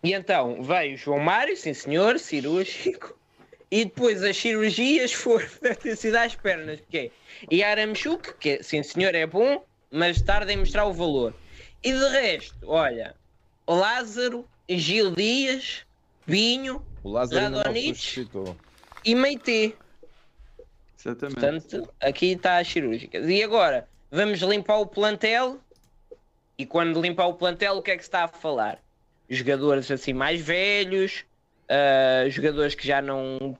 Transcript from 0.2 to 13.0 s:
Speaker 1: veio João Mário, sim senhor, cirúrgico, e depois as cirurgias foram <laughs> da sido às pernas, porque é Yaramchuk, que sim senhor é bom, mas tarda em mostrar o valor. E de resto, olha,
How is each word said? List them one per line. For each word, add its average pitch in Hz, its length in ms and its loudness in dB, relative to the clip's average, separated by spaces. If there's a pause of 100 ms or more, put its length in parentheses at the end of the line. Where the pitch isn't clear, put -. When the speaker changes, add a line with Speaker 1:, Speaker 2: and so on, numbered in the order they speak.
Speaker 1:
veio 143 340 0
João 143 220 -2
Mário, 220 380 2
sim 156 180 -6
senhor, 185 440 2
cirúrgico, 165 960 -4 (540)
e 220 140 2
depois 214 380 0
as 196 140 0
cirurgias 233 760 2
foram 226 340 2 (160)
<laughs> - 220 -2
da 220 120 -4
sido 220 200 0
às 233 200 2
pernas, 156 440 -4
porque 135 300 -6 (400)
é 160 40 2
Yaramchuk, 214 840 0
que 143 240 -2
sim 151 200 -4
senhor 180 320 0
é 160 120 2
bom, 220 380 2 (260)
mas 170 320 2
tarda 202 300 2
em 202 60 0
mostrar 196 280 2
o 202 60 0
valor. 147 420 0 (480)
E 254 100 0
de 269 160 2
resto, 233 460 0 (120)
olha, 139 480 0 (520)